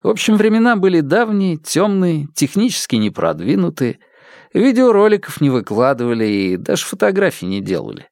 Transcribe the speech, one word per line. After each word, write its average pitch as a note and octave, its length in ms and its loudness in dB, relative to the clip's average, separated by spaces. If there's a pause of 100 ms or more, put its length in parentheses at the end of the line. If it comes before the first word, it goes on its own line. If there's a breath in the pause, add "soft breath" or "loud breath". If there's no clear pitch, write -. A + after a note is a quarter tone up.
В - 60 0
общем, G#3+ 280 2
времена A3 400 2
были F#3 240 2
давние, F#3+ 560 0
темные, F3 760 -2
технически F#3+ 640 -2
непродвинутые. A2 1000 -2 (560 soft breath)
Видеороликов A3 880 2
не C#3+ 100 4
выкладывали A#2+ 760 0
и G2 320 0
даже - 280 -4
фотографий F#3+ 640 -2
не F#2+ 140 -4
делали. C2+ 520 -8